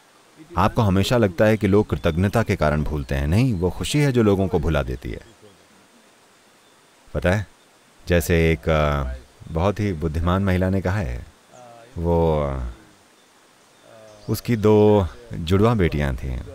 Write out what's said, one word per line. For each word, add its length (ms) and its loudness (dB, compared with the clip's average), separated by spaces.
आपको 260 0
हमेशा 340 2
लगता 280 2
है 120 4
कि 100 0
लोग 240 2
कृतज्ञता 520 0
के 140 -2
कारण 260 0
भूलते 320 -4
हैं। 120 -2
नहीं, 280 2
वो 160 -2
खुशी 280 -4
है 140 2
जो 100 2
लोगों 260 2
को 100 0
भुला 240 0
देती 280 -10
है। 100 -12
पता 180 0
है, 140 -2
जैसे 440 2
एक, 160 -4
आ, 460 0
बहुत 320 -2
ही 120 -2
बुद्धिमान 520 -2
महिला 260 0
ने 100 -2
कहा 160 -4
है, 300 -8
वो, 440 0
आ, 260 -6
उसकी 280 -2
दो 500 6
जुड़वा 420 2
बेटियां 420 0
थीं, 220 -8